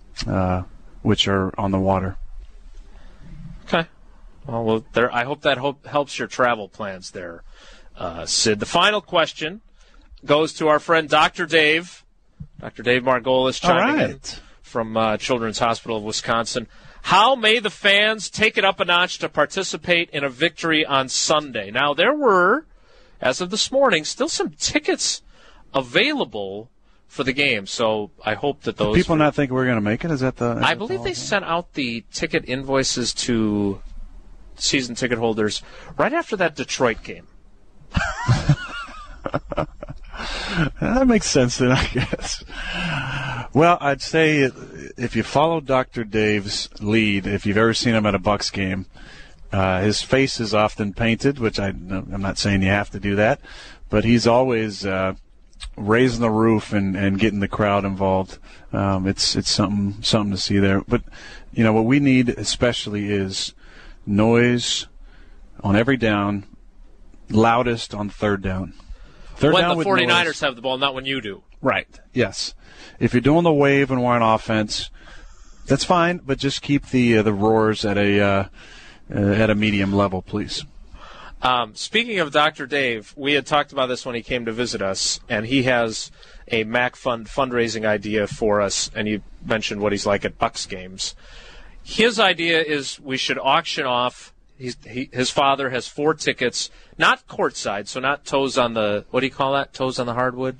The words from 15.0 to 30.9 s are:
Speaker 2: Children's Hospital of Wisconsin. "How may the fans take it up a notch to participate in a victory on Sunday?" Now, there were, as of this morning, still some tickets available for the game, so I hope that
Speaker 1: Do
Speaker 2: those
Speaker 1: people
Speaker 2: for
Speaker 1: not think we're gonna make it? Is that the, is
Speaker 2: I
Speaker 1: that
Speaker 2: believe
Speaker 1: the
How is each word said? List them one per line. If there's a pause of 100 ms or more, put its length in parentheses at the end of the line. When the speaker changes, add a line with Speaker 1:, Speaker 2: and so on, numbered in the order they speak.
Speaker 2:
Children's
Hospital
of
Wisconsin. (360)
"How
may
the
fans
take
it
up
a
notch
to
participate
in
a
victory
on
Sunday?"
Now,
there
were, (540)
as
of
this
morning,
still
some
tickets (500)
available (380)
for
the
game,
so (140)
I
hope
that
Speaker 1:
Do
Speaker 2:
those
Speaker 1:
people
Speaker 2:
for
Speaker 1:
not
think
we're
gonna
make
it?
Is
that
the,
is
Speaker 2:
I
Speaker 1:
that
Speaker 2:
believe
Speaker 1:
the